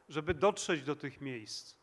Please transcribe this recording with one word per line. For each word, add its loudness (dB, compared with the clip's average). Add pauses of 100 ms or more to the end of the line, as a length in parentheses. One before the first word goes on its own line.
żeby -2
dotrzeć 4
do 0
tych -10
miejsc. -10